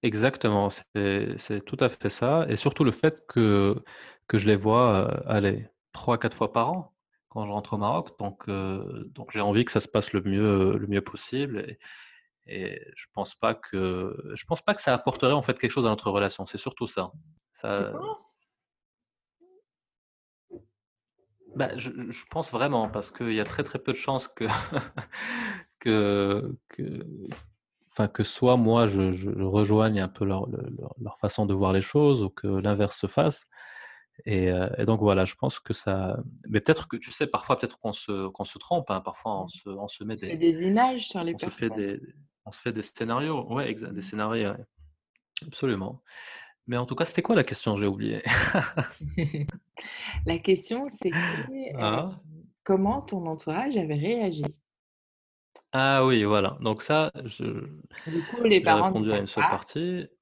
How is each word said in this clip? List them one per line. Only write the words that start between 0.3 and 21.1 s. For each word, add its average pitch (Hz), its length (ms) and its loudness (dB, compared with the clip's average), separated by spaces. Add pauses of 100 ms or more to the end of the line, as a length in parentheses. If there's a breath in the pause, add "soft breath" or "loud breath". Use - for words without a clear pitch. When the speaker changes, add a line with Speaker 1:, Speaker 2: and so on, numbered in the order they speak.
Speaker 1:
c'est, 101 680 -2
c'est - 280 -6
tout - 140 -8
à 131 100 4
fait - 200 -4
ça. 151 400 2
Et 113 60 2
surtout - 280 2
le 123 80 6
fait - 360 0
que, 101 480 4 (520 loud breath)
que 113 100 2
je 101 100 4
les 107 80 8
vois, 107 560 4
euh, - 160 -2
allez, 104 400 2 (260)
trois, - 240 0
quatre 117 200 -2
fois 107 160 0
par 120 180 2
an 180 220 -6 (360)
quand 110 160 -6
je 101 60 -6
rentre 104 220 -4
au 107 40 -2
Maroc. 107 420 -2
Donc, 101 280 -8
euh, 95 580 -4 (100)
donc - 160 -14
j'ai 107 100 -4
envie 104 240 4
que - 60 -8
ça - 80 2
se - 80 -8
passe - 260 0
le 98 80 2
mieux, 98 560 4
le 101 100 -2
mieux 101 140 2
possible. 127 600 -6
Et, - 180 -12 (720 loud breath)
et 95 320 -8 (140)
je - 180 -18
pense 98 220 -6
pas 110 200 0
que, 92 600 -4 (200)
je - 100 -12
pense 165 160 -4
pas - 140 2
que - 60 -8
ça 135 120 4
apporterait 131 400 2
en 143 80 2
fait 127 180 -2
quelque 117 120 0
chose 131 140 2
à 113 40 6
notre 107 220 0
relation. 98 340 0
C'est - 140 -12
surtout - 280 -8
ça. 92 280 -4
Speaker 2:
Tu - 460 -20
Speaker 1:
Ça 101 300 -2
Speaker 2:
penses ? - 480 -10 (3250)